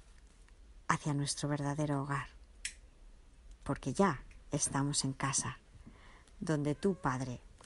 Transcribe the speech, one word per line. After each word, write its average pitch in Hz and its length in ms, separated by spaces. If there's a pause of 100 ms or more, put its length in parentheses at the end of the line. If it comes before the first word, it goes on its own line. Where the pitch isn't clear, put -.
(880)
hacia 156 260
nuestro 143 360
verdadero 143 520
hogar, 139 260 (1400)
porque 135 300
ya 180 300 (280)
estamos 143 520
en 135 100
casa, 135 460 (800)
donde 147 360
tú, 196 200
Padre, 127 460 (240)